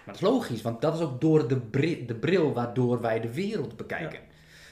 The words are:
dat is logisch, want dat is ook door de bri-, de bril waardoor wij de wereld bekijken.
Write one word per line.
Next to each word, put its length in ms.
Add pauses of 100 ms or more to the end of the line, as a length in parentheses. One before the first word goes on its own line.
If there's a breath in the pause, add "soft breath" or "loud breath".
dat 100
is 60
logisch, 400
want 200
dat 140
is 60
ook 200
door 260
de 100
bri-, 480
de 100
bril 380
waardoor 480
wij 180
de 140
wereld 440
bekijken. 420 (520 loud breath)